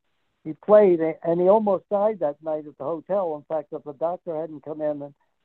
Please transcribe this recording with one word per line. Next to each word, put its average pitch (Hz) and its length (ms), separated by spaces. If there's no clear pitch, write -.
He 156 120
played, 202 440
and 160 420
he 180 60
almost 202 420
died 208 300
that 147 240
night 156 240
at 143 100
the - 60
hotel. 165 540
In 147 80
fact, 156 280
if 151 120
the 151 80
doctor 165 420
hadn't 156 300
come 151 160
in 147 220
and, 143 120